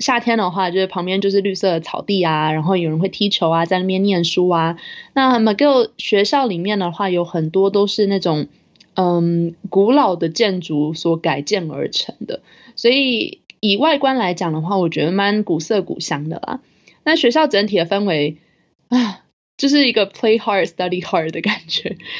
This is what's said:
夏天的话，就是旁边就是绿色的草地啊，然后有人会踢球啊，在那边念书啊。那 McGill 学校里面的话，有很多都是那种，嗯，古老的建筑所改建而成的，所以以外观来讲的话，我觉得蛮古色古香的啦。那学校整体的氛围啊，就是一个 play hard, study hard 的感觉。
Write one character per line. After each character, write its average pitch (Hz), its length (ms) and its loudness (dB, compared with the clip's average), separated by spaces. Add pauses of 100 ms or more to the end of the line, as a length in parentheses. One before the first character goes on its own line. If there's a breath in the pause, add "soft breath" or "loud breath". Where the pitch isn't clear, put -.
夏 247 180 0
天 233 180 0
的 190 140 0
话， 185 200 -2
就 180 100 0
是 190 80 0
旁 180 180 -6
边 190 140 -2
就 196 100 0
是 196 100 2
绿 190 140 -2
色 190 160 0
的 165 100 0
草 - 220 -10
地 196 180 -2
啊， 156 320 2
然 156 120 -2
后 190 120 2
有 170 140 0
人 156 80 -2
会 185 100 0
踢 202 200 -2
球 180 200 0
啊， 165 160 2
在 185 140 0
那 185 80 -2
边 190 160 0
念 190 220 2
书 180 240 2
啊。 165 280 0 (380 loud breath)
那 262 240 4
McGill 226 600 4
学 208 260 2
校 277 220 0
里 185 120 -2
面 202 220 -2
的 175 100 -2
话， 190 200 -4
有 175 140 0
很 165 260 -2
多 190 200 2
都 202 160 2
是 202 200 0
那 196 120 0
种， 160 300 -2 (460 soft breath)
嗯， 170 600 0 (160)
古 202 220 4
老 233 240 2
的 165 120 -2
建 185 320 -2
筑 151 340 -2
所 165 220 0
改 151 260 -2
建 170 280 -4
而 139 200 -6
成 - 260 -6 (100)
的， - 140 -10 (340 loud breath)
所 - 160 2
以 254 520 0 (180)
以 202 160 2
外 285 220 2
观 269 180 2
来 185 180 0
讲 170 180 -2
的 156 100 -2
话， 190 160 -2
我 175 100 2
觉 156 180 -2
得 175 60 0
蛮 202 320 0
古 170 160 -2
色 208 200 -2
古 - 200 -6
香 151 280 -6
的 160 160 -8
啦。 - 160 -8 (440 soft breath)
那 311 100 2
学 277 160 2
校 302 160 4
整 208 220 0
体 196 80 0
的 165 100 2
氛 202 180 0
围 160 340 0 (500 soft breath)
啊， 240 340 0 (340)
就 277 120 0
是 285 180 4
一 233 60 0
个 196 160 2
play 226 300 2
hard, 196 280 0
study 180 340 -4
hard 165 300 -2
的 165 100 -8
感 208 280 -2
觉。 - 280 -6 (240 loud breath)